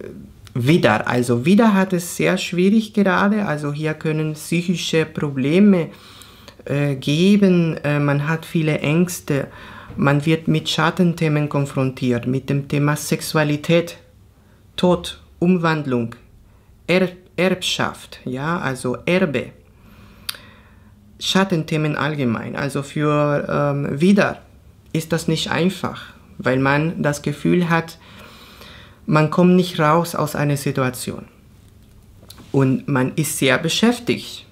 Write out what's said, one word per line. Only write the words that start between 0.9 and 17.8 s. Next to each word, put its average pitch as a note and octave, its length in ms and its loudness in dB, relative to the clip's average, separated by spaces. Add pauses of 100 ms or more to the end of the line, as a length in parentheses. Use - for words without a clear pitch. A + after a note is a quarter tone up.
Also A#2+ 360 0
Widder G#3 300 6
hat F#3+ 180 2
es E3+ 240 -4
sehr D#3+ 200 2
schwierig G3 580 0
gerade, G3+ 520 2
also D3 260 -4
hier D#3 220 -4
können D#3 400 -2
psychische E3 680 -2
Probleme, D#3 840 2 (760)
äh, C#3+ 300 -2
geben, F3 920 4
äh, D3 140 0
man C#3+ 300 0
hat D#3+ 160 -2
viele D#3 340 0
Ängste, D#3 680 0 (480)
man C#3+ 300 2
wird D#3+ 220 0
mit D#3 200 0
Schattenthemen D#3+ 800 0
konfrontiert, C3 760 -2
mit C3 240 -4
dem C#3+ 180 -2
Thema D3 280 0
Sexualität, D#3 1000 0 (760)
Tod, F3 440 0 (180)
Umwandlung, D#3 800 0 (680)
Erb-, F3+ 300 0 (200)
Erbschaft, - 880 -4